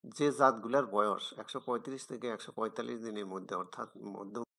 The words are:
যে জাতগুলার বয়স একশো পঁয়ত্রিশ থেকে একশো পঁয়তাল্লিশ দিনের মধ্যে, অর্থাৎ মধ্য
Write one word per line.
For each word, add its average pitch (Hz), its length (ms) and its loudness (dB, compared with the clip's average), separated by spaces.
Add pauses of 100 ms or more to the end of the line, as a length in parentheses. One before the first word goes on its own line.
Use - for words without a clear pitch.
যে 143 280 2
জাতগুলার 127 540 6
বয়স 104 520 2
একশো 120 220 -8
পঁয়ত্রিশ 127 480 -4
থেকে 123 200 -6
একশো 110 240 -6
পঁয়তাল্লিশ 117 500 -4
দিনের 107 240 -4
মধ্যে, 95 300 -6
অর্থাৎ 92 420 -6
মধ্য 104 460 -8 (160)